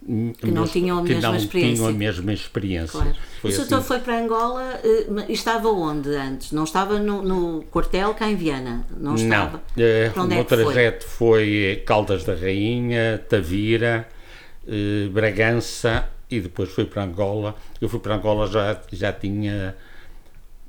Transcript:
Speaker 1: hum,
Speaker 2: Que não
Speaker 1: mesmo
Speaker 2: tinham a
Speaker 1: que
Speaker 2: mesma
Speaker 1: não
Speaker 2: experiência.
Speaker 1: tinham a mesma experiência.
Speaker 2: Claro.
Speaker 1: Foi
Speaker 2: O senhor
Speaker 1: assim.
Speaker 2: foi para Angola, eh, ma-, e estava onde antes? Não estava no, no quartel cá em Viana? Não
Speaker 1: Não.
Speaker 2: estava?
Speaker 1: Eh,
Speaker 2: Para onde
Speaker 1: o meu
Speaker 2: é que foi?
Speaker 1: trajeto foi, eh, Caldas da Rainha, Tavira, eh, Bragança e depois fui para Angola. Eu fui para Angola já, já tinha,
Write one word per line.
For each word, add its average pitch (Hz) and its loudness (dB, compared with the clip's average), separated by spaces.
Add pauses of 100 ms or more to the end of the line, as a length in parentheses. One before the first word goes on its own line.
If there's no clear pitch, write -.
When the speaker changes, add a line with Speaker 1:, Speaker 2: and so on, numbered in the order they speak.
Speaker 1:
hum, 117 -2
Speaker 2:
Que - -6
não 165 4
Speaker 1:
mesmo 165 0
Speaker 2:
tinham 180 2
a 170 0
Speaker 1:
que 175 2
Speaker 2:
mesma 170 2
Speaker 1:
não - 2
Speaker 2:
experiência. 156 2
Speaker 1:
tinham 113 2
a 110 2
mesma 104 -2
experiência. 92 -4
Speaker 2:
Claro. - 6 (240)
Speaker 1:
Foi - -2
Speaker 2:
O 98 0
senhor 262 0
Speaker 1:
assim. 262 -2
Speaker 2:
foi 254 0
para 240 0
Angola, 240 -2
eh, 220 4
ma-, 202 -2
e 233 -4
estava 226 0
onde 151 0
antes? 135 -4
Não 151 0
estava 196 0
no, 202 0
no 175 0
quartel 190 0
cá 214 -2
em 208 2
Viana? 131 -2
Não 113 -2
Speaker 1:
Não. - -
Speaker 2:
estava? 107 2 (140)
Speaker 1:
Eh, 113 4
Speaker 2:
Para 180 -2
onde 180 0
Speaker 1:
o - 2
meu - 4
Speaker 2:
é - 0
que - 4
foi? 113 6
Speaker 1:
trajeto 120 2
foi, 107 4
eh, 98 0
Caldas 101 2
da 98 -2
Rainha, 113 0
Tavira, 110 2 (640)
eh, 104 0
Bragança 110 2 (200)
e 120 0
depois 90 -4
fui 110 0
para 101 -4
Angola. 101 -2 (240)
Eu 110 0
fui 113 -4
para 104 -2
Angola 107 2
já, 104 0 (120)
já 98 -2
tinha, 101 -2 (920)